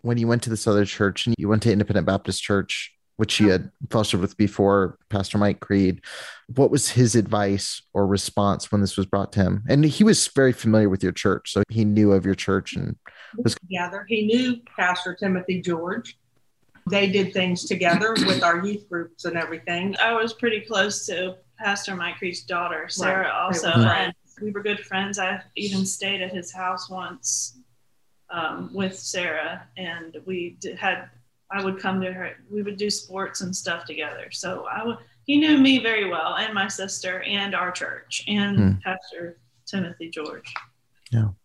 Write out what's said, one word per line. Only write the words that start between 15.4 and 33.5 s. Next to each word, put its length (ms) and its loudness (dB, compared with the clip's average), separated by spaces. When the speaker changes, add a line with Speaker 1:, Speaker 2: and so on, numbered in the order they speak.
Speaker 2:
George. 560 -6
They 200 2
did 220 0
things 320 0
together 500 2
with 160 2
our 240 2
youth 220 -6
groups 360 -8
and 120 -4
everything. 640 -4
Speaker 3:
I 160 2
was 180 -2
pretty 280 -2
close 460 -2
to 300 -6
Pastor 360 -4
Mike 240 -6
Creed's 240 -8
daughter, 460 -6
Sarah, 360 0
Speaker 2:
Right. 80 -2
Speaker 3:
also, 360 -2
Speaker 2:
Right. 380 4
Speaker 3:
and 80 -6
we 100 -6
were 120 -8
good 180 -4
friends. 380 -6
I 240 -4
even 280 -2
stayed 380 -4
at 100 -8
his 180 -10
house 380 -6
once, 680 -8
um, 420 -6
with 260 -4
Sarah, 640 -6
and 480 -12
we 360 -8
d-, 120 -10
had, 380 -4
I 120 -6
would 160 -4
come 220 0
to 120 -4
her, 180 -8
we 120 -6
would 160 -8
do 100 -2
sports 540 -6
and 120 -8